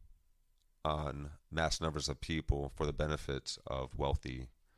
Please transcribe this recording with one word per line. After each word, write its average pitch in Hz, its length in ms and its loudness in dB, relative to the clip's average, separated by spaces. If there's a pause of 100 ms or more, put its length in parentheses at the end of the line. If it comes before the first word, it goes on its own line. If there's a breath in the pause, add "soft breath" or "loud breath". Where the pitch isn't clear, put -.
(840)
on 73 460 0 (200)
mass 80 300 2
numbers 76 280 2
of 69 120 -2
people 71 540 0
for 78 100 0
the 73 80 2
benefit 73 640 0 (100)
of 65 300 -4
wealthy 69 520 0 (300)